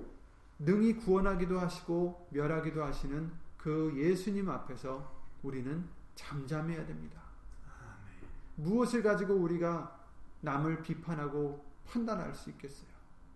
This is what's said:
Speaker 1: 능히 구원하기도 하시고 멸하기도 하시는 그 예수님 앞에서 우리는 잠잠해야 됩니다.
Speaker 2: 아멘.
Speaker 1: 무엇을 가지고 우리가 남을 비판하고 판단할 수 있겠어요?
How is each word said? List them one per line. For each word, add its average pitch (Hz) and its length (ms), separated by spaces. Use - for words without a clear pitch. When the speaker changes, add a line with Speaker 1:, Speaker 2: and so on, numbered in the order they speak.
Speaker 1:
능히 208 380
구원하기도 185 640
하시고 175 720
멸하기도 151 520
하시는 143 480
그 156 380
예수님 185 520
앞에서 131 640
우리는 139 440
잠잠해야 156 720
됩니다. - 340
Speaker 2:
아멘. - 460
Speaker 1:
무엇을 226 460
가지고 202 320
우리가 170 720
남을 156 420
비판하고 147 800
판단할 208 480
수 - 160
있겠어요? - 380